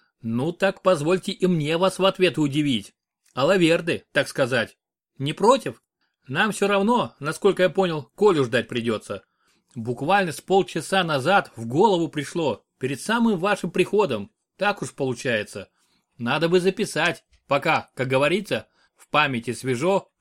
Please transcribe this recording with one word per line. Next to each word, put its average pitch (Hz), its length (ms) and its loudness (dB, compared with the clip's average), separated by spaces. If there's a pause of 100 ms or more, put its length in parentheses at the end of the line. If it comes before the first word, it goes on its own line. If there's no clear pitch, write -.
(220)
Ну 123 300 -2
так 190 300 -2
позвольте 180 500 0
и 185 160 0
мне 160 280 0
вас 185 220 0
в 185 60 0
ответ 185 340 2
удивить. 143 560 -2 (400)
Алаверды, 165 800 2
так 135 160 0
сказать. 120 500 -2 (400)
Не 139 140 -4
против? 196 500 2 (460)
Нам 175 240 0
все 202 160 0
равно, 202 500 0
насколько 175 460 0
я 185 40 6
понял, 165 460 -2
Колю 180 300 4
ждать 117 240 0
придется. 113 560 -4 (500)
Буквально 139 560 -2
с - 100 -12
полчаса 190 640 0
назад 160 540 0
в 113 100 -10
голову 170 400 2
пришло, 143 580 -4 (140)
перед 131 220 -6
самым 226 400 0
вашим 190 320 -2
приходом. 165 580 0 (260)
Так 202 260 -4
уж 139 120 -10
получается. 117 760 -4 (480)
Надо 147 320 -2
бы 180 120 4
записать, 175 640 -2 (240)
пока, 143 480 0
как 131 100 -4
говорится, 139 640 0 (260)
в - 140 -20
памяти 131 440 -2
свежо 131 680 -2